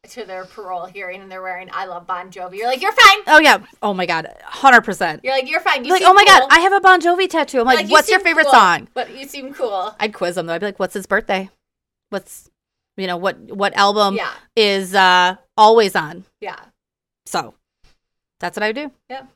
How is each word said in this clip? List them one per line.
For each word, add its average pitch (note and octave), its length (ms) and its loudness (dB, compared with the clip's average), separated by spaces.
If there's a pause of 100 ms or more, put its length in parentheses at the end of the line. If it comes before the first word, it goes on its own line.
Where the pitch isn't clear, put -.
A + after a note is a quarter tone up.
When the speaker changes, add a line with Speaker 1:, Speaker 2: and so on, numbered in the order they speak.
Speaker 1:
to A#3 160 -16
their F#3 200 -14
parole F#3 420 -12
hearing F#3+ 340 -14
and F#3+ 100 -20
they're F#3 120 -16
wearing, F#3 280 -12
"I F#3+ 140 -10
Love F3 220 -16
Bon F#3 240 -10
Jovi." F3+ 260 -14
You're A3 80 -10
like, B3+ 160 -4
"You're G4 120 -2
fine." G#4 340 6
Speaker 2:
Oh, D4+ 120 4
yeah. B3+ 200 4 (240)
Oh, G#3 100 -4
my F3+ 140 -6
God. E3 200 -4 (160)
Hundred B3+ 380 4
percent. E3 420 -6
Speaker 1:
You're C4 120 -4
like, C4 120 -4
"You're D#4+ 120 -4
fine. D4 260 -4
You D#4 60 -2
Speaker 2:
Like, F#4 100 2
Speaker 1:
seem F4+ 80 6
Speaker 2:
"Oh, F#4+ 60 6
my G#4 100 6
God, F#4+ 140 8
Speaker 1:
cool." C4+ 100 0
Speaker 2:
I E4 120 6
have F#4+ 120 2
a G4 60 2
Bon F#4 200 4
Jovi F4 300 0
tattoo." C#4+ 300 -2
I'm A#3 80 0
Speaker 1:
You're B3+ 80 4
Speaker 2:
like, B3 120 -2
Speaker 1:
"You A3 40 -2
Speaker 2:
"What's D4+ 180 4
your F#4 100 2
Speaker 1:
seem F#4+ 60 -4
Speaker 2:
favorite D#4+ 200 0
Speaker 1:
cool." C#4 80 2
Speaker 2:
song?" F#3 420 4
Speaker 1:
But B3 200 -10
you C4+ 120 -18
seem C#4 260 -16
cool. G3 460 -8
Speaker 2:
I'd G#3+ 160 -6
quiz F3 180 -6
them, E3+ 140 -6
though. E3+ 80 -6
I'd E3+ 60 -8
be G#3 60 -6
like, G3 120 -12
"What's F#3+ 160 -6
his F#3+ 100 -10
birthday? F#3+ 460 -4 (580)
What's, - 400 -14 (480)
you F#3+ 80 -10
know, F3 120 -8
what, F3+ 200 -6
what G3 400 -8
album G3+ 380 2
Speaker 1:
Yeah. G#3 160 -8 (240)
Speaker 2:
is, G3 400 0
uh, F#3 400 4 (220)
always G#3+ 380 4
on?" F3 280 -6 (160)
Speaker 1:
Yeah. F#3 200 -14 (680)
Speaker 2:
So, D3 260 -8 (840)
that's F3 180 -10
what G3+ 60 -6
I G#3 60 -2
would A3 80 -8
do. D4 140 -12 (180)
Speaker 1:
Yeah. C4 260 -16